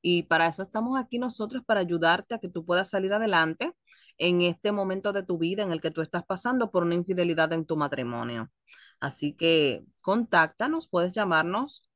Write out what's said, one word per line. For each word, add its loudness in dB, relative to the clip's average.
Y 2
para 4
eso -2
estamos -2
aquí -6
nosotros, -6
para 2
ayudarte 2
a -4
que -10
tú -8
puedas 0
salir 0
adelante 0
en 2
este 0
momento -2
de -2
tu -4
vida -2
en -2
el -4
que -2
tú -4
estás -6
pasando -2
por 2
una 0
infidelidad 0
en -2
tu -4
matrimonio. -4
Así -6
que 2
contáctanos, 0
puedes 0
llamarnos 0